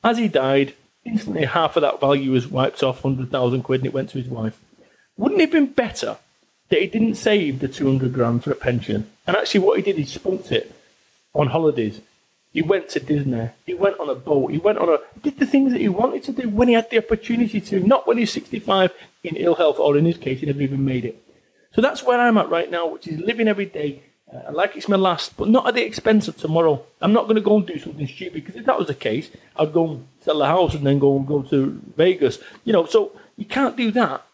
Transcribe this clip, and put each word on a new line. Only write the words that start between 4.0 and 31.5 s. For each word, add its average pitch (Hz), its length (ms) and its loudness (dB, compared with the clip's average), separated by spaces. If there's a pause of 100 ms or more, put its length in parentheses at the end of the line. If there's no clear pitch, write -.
to - 60 -8
his 123 120 -8
wife. 110 300 -6 (580)
Wouldn't 359 240 0
it - 20 6
have - 80 0
been 302 220 2
better 120 440 -4 (520)
that 165 120 4
he 190 60 0
didn't 220 280 0
save 170 440 0
the 139 80 -4
two 139 180 -4
hundred 131 280 0
grand 117 300 0
for 143 80 -4
a - 40 -2
pension? 117 560 -4 (160)
And 175 80 2
actually - 240 0
what 190 180 4
he 196 60 -2
did, 196 140 -2
he 147 80 -2
spunked - 460 -6
it - 220 -4 (600)
on 143 120 2
holidays. 127 520 0 (540)
He 156 80 -2
went 175 280 0
to 151 100 -4
Disney. 127 500 -2 (160)
He 180 80 -8
went 196 260 0
on 147 100 -6
a 127 60 -2
boat. 139 360 0
He 147 80 -2
went 208 180 2
on 175 100 0
a, 156 120 2 (220)
did 285 180 -6
the 269 80 2
things 269 260 2
that - 80 -2
he 214 80 2
wanted 226 340 -2
to 277 80 -8
do 247 180 -4
when 226 180 2
he 233 80 6
had 226 160 0
the 226 80 2
opportunity 220 600 -2
to, 196 200 -2
not 214 280 2
when 226 100 2
he's 226 140 0
sixty-five 196 600 0 (320)
in 160 140 -8
ill 170 180 2
health, 156 240 2
or 143 180 4
in 156 80 4
his 170 120 0
case, 131 240 -6
he 151 40 -6
never 143 160 -4
even 139 220 -2
made 127 220 -2
it. - 180 -12 (500)
So 220 80 4
that's 285 220 0
where 247 160 4
I'm 233 180 4
at 175 120 2
right 170 200 0
now, 170 180 -2
which - 200 -10
is 160 140 -6
living 220 260 0
every 202 180 0
day, 147 380 -8 (280)
uh, 131 200 -16
like 170 240 -2
it's - 140 -10
my 196 80 4
last, 185 400 -2
but 202 100 -2
not 247 180 4
at 233 100 0
the 247 60 0
expense 214 460 0
of - 100 -10
tomorrow. 160 460 0 (180)
I'm 190 120 2
not 233 140 2
gonna 220 120 2
go 208 160 2
and 196 100 2
do 165 140 -10
something 151 260 -10
stupid, 170 400 -12
'cause 185 120 -16
if - 80 -10
that - 120 2
was 165 100 -2
the 143 60 -6
case, 123 360 -6 (260)
I'd 151 160 -2
go 165 200 0
and 131 160 -14 (120)
sell 156 200 -2
the 139 60 4
house 165 300 2
and 143 100 -4
then 139 140 2
go 139 160 4
and 135 100 -2
go 143 180 -2
to 135 380 -2 (140)